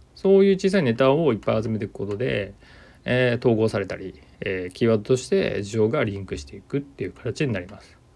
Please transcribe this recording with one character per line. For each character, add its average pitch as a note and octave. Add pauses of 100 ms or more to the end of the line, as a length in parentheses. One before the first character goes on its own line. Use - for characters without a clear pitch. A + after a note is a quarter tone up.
(140)
そ G3
う G3+
い G3
う -
小 F#3+
さ F#3+
い -
ネ A#2+
タ C3
を D3
い G#2+
っ -
ぱ A2
い G#2+
集 A2+
め A2
て G2
い -
く -
こ -
と G2+
で、 A2 (520)
え B2
ー、 -
統 A#2+
合 A2
さ G#2
れ G2
た F#2+
り、 F#2 (200)
え F#2
ー、 -
キ A#2+
ー -
ワ A2+
ー -
ド G#2
と B2+
し -
て F3
事 G2+
情 A2
が C3+
リ G2
ン G2
ク G2+
し -
て -
い G2
く -
っ -
て -
い -
う F#2
形 B2+
に A#2+
な F#2
り F2
ま G2
す。 - (200)